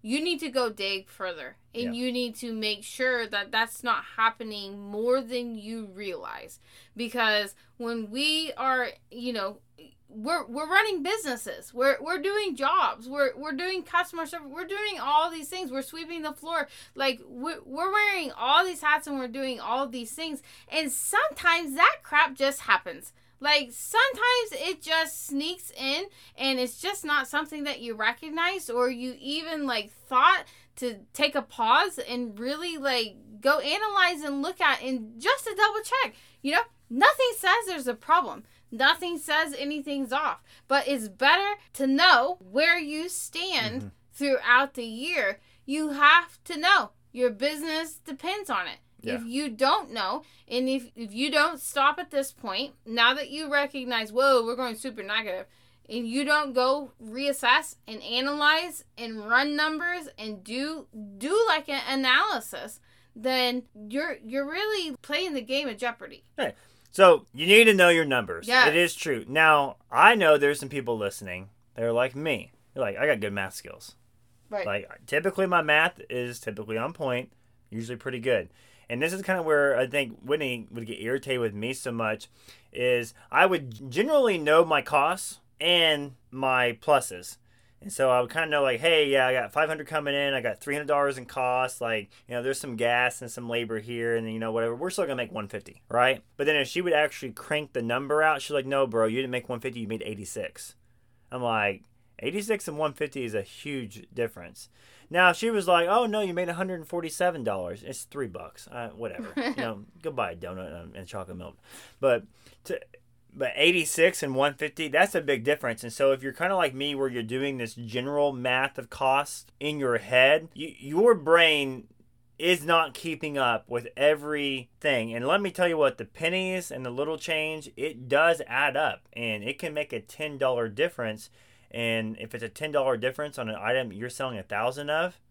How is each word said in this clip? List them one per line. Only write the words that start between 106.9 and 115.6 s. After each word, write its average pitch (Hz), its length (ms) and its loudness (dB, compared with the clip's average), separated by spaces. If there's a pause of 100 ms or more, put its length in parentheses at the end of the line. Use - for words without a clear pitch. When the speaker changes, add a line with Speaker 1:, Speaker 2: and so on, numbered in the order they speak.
Speaker 2:
dollars. 98 360 -4
It's - 220 -12
three 135 240 -8
bucks. 82 400 -16
Uh, 117 220 -10
whatever." 220 440 -10
Speaker 1:
<laughs> - 40 -6
Speaker 2:
You 254 180 -4
know, 107 300 -6 (160)
go 160 100 -8
buy 110 200 -2
a 87 40 -10
donut 87 480 -12
and, 80 140 -18
and 92 100 -14
chocolate 92 300 -10
milk. 90 200 -16 (440)
But 123 220 4 (420)
to, - 140 -6 (520)
but 135 240 -2
eighty-six 170 680 2
and 135 120 -4
one 139 200 2
fifty, 151 320 -6
that's 160 280 4
a 165 60 0
big 139 220 -2
difference. 123 400 -2